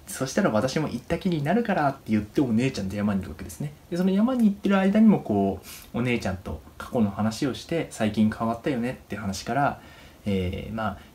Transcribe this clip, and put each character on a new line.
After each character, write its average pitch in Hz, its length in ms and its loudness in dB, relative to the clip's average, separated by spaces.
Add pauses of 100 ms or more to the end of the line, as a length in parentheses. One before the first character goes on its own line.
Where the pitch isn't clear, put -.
そ - 200 -6
し - 80 -6
た 208 80 0
ら 175 80 2
私 117 300 0
も 151 100 -2
行 - 80 -6
っ - 20 -12
た - 180 -4
気 185 120 -2
に 160 140 0
な 156 100 0
る 233 100 2
か 208 100 -2
ら 151 160 2
っ 135 40 0
て - 180 -10
言 107 80 4
っ 104 40 0
て、 - 180 0
お 131 60 2
姉 120 240 2
ち 110 100 -6
ゃ - 20 -4
ん 92 60 -4
と 104 60 -6
山 101 180 0
に 95 80 0
行 87 60 -8
く - 40 -10
わ - 60 -14
け 95 60 -14
で 87 60 -12
す - 120 -12
ね。 147 120 -6 (160)
で、 170 80 -4
そ 180 60 2
の 190 80 2
山 226 240 2
に 233 100 4
行 196 60 6
っ - 20 0
て - 160 -2
る 196 80 4
間 196 220 4
に 220 80 8
も 160 120 8
こ 98 420 0 (320)
う、 - 40 -6
お 120 40 0
姉 123 180 0
ち 101 80 -4
ゃ 92 60 -2
ん 92 40 -6
と 78 240 -10 (160)
過 - 140 -14
去 123 100 2
の 101 80 4
話 110 380 -2
を 117 60 -2
し - 120 -12
て、 165 240 -2
最 107 220 -2
近 107 180 4
変 113 180 -2
わ 113 80 -2
っ - 60 -10
た 165 80 -2
よ 127 100 0
ね 123 240 -4
っ - 40 -20
て - 80 -10
話 98 300 -6
か - 80 -4
ら、 139 280 0 (440)
え 92 460 -2
ー、 - 20 -8
ま 110 240 -4 (180)